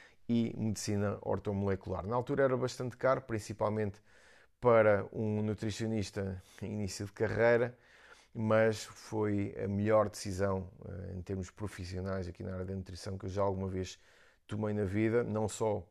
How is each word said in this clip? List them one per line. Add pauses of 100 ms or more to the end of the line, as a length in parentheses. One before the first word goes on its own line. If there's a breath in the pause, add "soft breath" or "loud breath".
(280 loud breath)
e
Medicina
Ortomolecular.
Na
altura
era
bastante
caro,
principalmente (580 loud breath)
para
um
nutricionista (200)
em
início
de
carreira, (560 loud breath)
mas
foi
a
melhor
decisão, (160)
eh,
em
termos
profissionais
aqui
na
área
da
nutrição
que
eu
já
alguma
vez (480 soft breath)
tomei
na
vida,
não
só